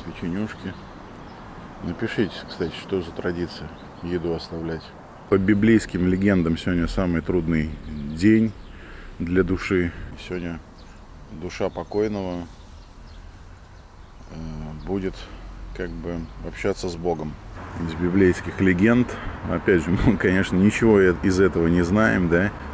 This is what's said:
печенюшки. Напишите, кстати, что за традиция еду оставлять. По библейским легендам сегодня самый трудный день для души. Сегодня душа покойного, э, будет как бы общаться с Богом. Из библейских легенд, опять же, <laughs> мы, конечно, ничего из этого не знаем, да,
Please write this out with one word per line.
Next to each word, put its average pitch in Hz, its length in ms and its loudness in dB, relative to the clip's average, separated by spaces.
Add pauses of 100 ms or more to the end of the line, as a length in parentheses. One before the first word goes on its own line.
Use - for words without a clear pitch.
печенюшки. 95 680 -6 (1120)
Напишите, 87 500 -2 (160)
кстати, 82 320 -4
что 95 220 -4
за 82 80 -10
традиция 85 580 -6 (320)
еду 85 320 -2
оставлять. 82 500 -6 (460)
По 98 80 6
библейским 101 680 4
легендам 92 500 4
сегодня 85 300 0
самый 87 340 0
трудный 80 480 0 (180)
день 80 640 2 (680)
для 87 240 2
души. 87 480 0 (360)
Сегодня 87 320 -6 (800)
душа 90 300 -4
покойного, 92 800 -4 (1800)
э, - 40 -14 (520)
будет 95 260 -2 (640)
как 90 140 -6
бы 85 240 -6 (300)
общаться 95 440 -2
с 85 60 -6
Богом. 80 380 -2 (540)
Из 80 60 -6
библейских 87 680 2
легенд, 101 480 6 (420)
опять 87 340 4
же, 85 80 -2
<laughs> - 140 2
мы, 101 120 6
конечно, 92 400 2
ничего 104 420 6
из 92 400 4
этого 90 280 4
не 87 160 4
знаем, 104 460 4
да, 90 220 4 (220)